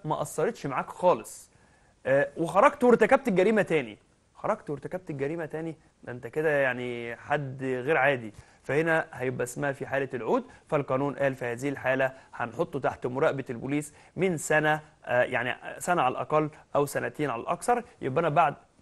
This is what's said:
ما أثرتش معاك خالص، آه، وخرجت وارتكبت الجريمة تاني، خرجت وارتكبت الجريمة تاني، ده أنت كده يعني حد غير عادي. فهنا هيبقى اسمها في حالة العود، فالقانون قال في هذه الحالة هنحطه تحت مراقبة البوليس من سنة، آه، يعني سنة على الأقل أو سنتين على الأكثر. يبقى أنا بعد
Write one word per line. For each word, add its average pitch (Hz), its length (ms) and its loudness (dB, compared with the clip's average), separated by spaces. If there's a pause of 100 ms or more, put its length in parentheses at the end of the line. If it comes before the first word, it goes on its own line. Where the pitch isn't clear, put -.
ما 151 160 -2
أثرتش 156 440 -4
معاك 143 240 -4
خالص، - 640 -2 (540)
آه، 139 320 4
وخرجت 175 460 4
وارتكبت 233 440 6
الجريمة 196 340 4
تاني، 131 360 0 (380)
خرجت - 340 -4
وارتكبت 147 400 -8
الجريمة 151 360 -6
تاني، 156 300 -8 (280)
ده 123 80 -12
أنت 123 160 -12
كده 156 220 0
يعني 123 680 0
حد 135 480 -4
غير 131 340 0
عادي. 127 360 2 (300)
فهنا 160 500 2
هيبقى 127 300 -4
اسمها 143 280 -4
في 131 140 -8
حالة 135 280 -2
العود، 139 300 0 (240)
فالقانون 139 480 0
قال 139 200 0
في 127 100 -8
هذه 120 240 -4
الحالة 131 440 0 (200)
هنحطه 120 460 -4
تحت 131 280 -4
مراقبة 135 420 0
البوليس 143 440 -4 (220)
من 175 220 0
سنة، 151 440 2 (240)
آه، 123 180 2
يعني - 560 -4
سنة 175 220 0
على 127 100 4
الأقل 151 380 0 (260)
أو 143 100 4
سنتين 135 440 -4
على 117 120 -4
الأكثر. 202 420 0 (180)
يبقى 135 200 0
أنا 165 80 2
بعد 151 260 4 (260)